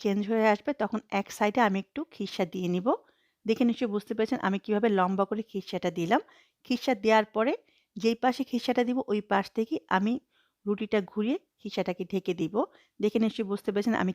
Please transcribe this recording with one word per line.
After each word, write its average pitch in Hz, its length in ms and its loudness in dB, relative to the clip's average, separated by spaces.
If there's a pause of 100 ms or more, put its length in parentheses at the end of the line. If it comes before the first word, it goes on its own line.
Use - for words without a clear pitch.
চেঞ্জ 202 200 0 (100)
হয়ে 220 220 4
আসবে, 247 180 -4 (100)
তখন 214 180 -4 (200)
এক 202 80 -4 (100)
সাইডে 208 300 2
আমি 190 180 0
একটু - 160 -10 (120)
খিরসা - 400 -4
দিয়ে 185 220 -4
নিব। 185 120 -2 (580)
দেখে 220 240 2
নিশ্চয়ই 226 260 -2
বুঝতে 208 220 -6
পেরেছেন 226 300 0
আমি 196 180 0
কিভাবে 208 220 2 (120)
লম্বা 190 300 2
করে 220 200 -4
খিরসাটা 180 400 -4 (100)
দিলাম। 202 220 2 (440)
খিরসা 262 280 0 (100)
দেওয়ার 220 220 6 (100)
পরে 226 180 2 (420)
যেই 226 280 0
পাশে 254 260 2
খিরসাটা 247 380 0
দিব, 247 100 -2 (140)
ওই 208 80 0 (120)
পাশ 196 140 2 (120)
থেকে 226 180 -2 (220)
আমি 208 160 0 (520)
রুটিটা 208 340 0 (120)
ঘুরিয়ে 226 260 -2 (220)
খিরসাটাকে 185 520 -4
ঢেকে 185 300 -2
দিব। 165 140 -4 (440)
দেখে 208 240 2
নিশ্চয়ই 214 280 0
বুঝতে 202 220 -6
পেরেছেন 202 300 0
আমি 185 120 0